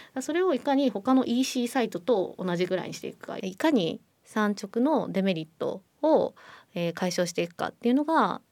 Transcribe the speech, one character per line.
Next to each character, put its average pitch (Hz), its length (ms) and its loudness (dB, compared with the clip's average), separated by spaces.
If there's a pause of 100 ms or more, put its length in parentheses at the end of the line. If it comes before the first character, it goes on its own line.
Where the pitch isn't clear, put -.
(200)
そ 294 140 -4
れ 349 100 0
を 370 100 2
い 247 60 0
か 277 160 0
に 269 140 2
他 208 240 0
の 262 120 4
イ 240 140 0
ー 269 60 2
シ 247 200 -2
ー - 40 -4
サ 254 140 0
イ 226 60 -2
ト 175 120 -6
と 202 360 0
同 180 200 -2
じ 180 80 2
ぐ 185 100 -2
ら 175 80 -4
い - 60 -8
に 160 40 -10
し - 60 -12
て - 80 -10
い - 60 -10
く - 140 -18
か、 - 100 -10
い 190 180 -8
か 311 160 2
に 208 300 0 (300)
産 208 200 0
直 202 300 -4
の 254 300 2
デ 185 100 0
メ 190 120 2
リ 160 100 -4
ッ 156 40 -12 (120)
ト - 240 -4 (180)
を、 285 320 4 (400)
え 170 160 -2
ー、 160 40 -6
解 180 180 -2
消 180 140 0
し 170 80 -6
て 175 100 -2
い 170 60 -6
く - 60 -20
か - 120 -4
っ - 60 -6
て - 160 -2
い - 20 4
う 254 40 4
の 294 100 2
が 294 340 2 (120)